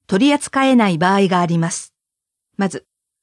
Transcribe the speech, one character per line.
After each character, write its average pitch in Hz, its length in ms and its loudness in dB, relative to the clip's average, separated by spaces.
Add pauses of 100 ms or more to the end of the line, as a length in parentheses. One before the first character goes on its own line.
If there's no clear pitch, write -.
取 196 200 0
り 285 60 4
扱 277 320 -2
え 262 120 4
な 220 120 2
い 175 80 0
場 180 200 0
合 196 100 2
が 180 140 0
あ 175 60 0
り 170 120 -2
ま 165 140 -4
す。 - 200 -14 (640)
ま 196 120 -2
ず、 - 180 -12 (360)